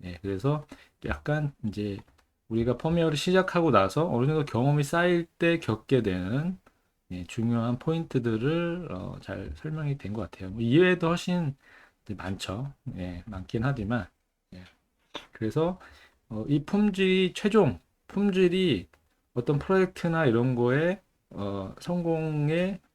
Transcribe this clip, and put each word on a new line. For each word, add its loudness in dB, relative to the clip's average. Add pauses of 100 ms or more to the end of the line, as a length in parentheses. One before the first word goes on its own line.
예, -12
그래서 -2 (400)
약간 -4 (120)
이제 -4 (520)
우리가 0
펌웨어를 0
시작하고 2
나서 4
어느 2
정도 2
경험이 2
쌓일 2 (140)
때 2
겪게 2
되는, -2 (520)
예, -8
중요한 -2
포인트들을, -2
어, -8
잘 -10
설명이 -6
된 -10
것 -8
같아요. -12
뭐 -8
이외에도 4
훨씬 -2 (480)
이제 -10
많죠. -6 (260)
예, -8
많긴 -6
하지만, -2 (460)
예. -18 (680)
그래서, -2 (500)
어, -8
이 2
품질이 2
최종, 2 (280)
품질이 2 (440)
어떤 0
프로젝트나 2
이런 4
거에, 2 (300)
어, -6
성공에, -2 (160)